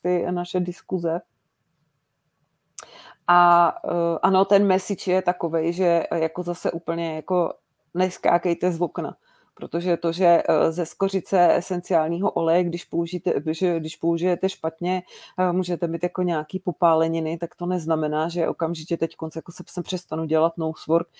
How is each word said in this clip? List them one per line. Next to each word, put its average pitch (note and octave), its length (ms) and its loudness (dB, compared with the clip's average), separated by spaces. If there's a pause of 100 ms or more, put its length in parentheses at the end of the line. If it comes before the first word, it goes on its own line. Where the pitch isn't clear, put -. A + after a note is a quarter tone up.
ty F3+ 300 0
naše F3 280 -2
diskuze. F3 640 -4 (2000)
A, F3 460 6 (120)
eh, E3+ 360 -2
ano, F#3+ 240 4
ten G3+ 220 4
message F#3+ 440 -2
je F#3 100 2
takovej, E3+ 520 -2
že, E3+ 380 2
eh, E3+ 80 -2
jako D#3+ 240 -2
zase E3+ 280 -4
úplně E3 440 -4
jako E3+ 380 0 (400)
neskákejte F3 760 0
z E3 100 -4
okna. E3 360 -4 (380)
Protože E3+ 420 -2
to, E3+ 140 -2
že, E3+ 380 4
eh, D#3+ 220 4
ze D#3+ 140 -4
skořice F#3 720 2
esenciálního F3 760 -2
oleje, E3 320 2
když F3 220 -4
použijete, E3 680 -2
že E3+ 260 0
když D#3 160 -8
použijete F3 540 0
špatně, F3+ 540 -4 (360)
eh, F#3 120 2
můžete F3 360 -2
mít E3 160 -4
jako F3+ 180 -4
nějaký F3 380 -2
popáleniny, E3 760 0
tak - 180 -8
to F3 100 -8
neznamená, D#3+ 640 -2
že E3+ 180 -2
okamžitě D#3+ 500 -4
teďkonc - 380 -6
jako D#3+ 160 -10
se - 120 -16
psem - 200 -8
přestanu D#3+ 420 -6
dělat D#3+ 320 0
nosework, D#3+ 500 -2 (120)